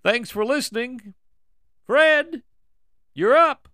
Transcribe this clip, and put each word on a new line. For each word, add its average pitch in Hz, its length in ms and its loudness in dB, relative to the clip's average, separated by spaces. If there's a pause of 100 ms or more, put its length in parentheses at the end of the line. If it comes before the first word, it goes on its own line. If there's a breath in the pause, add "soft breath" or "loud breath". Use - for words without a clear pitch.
Thanks 220 280 -2
for 214 120 -4
listening. 240 680 -4 (720)
Fred, 302 560 2 (720)
you're 208 240 2
up. 320 360 0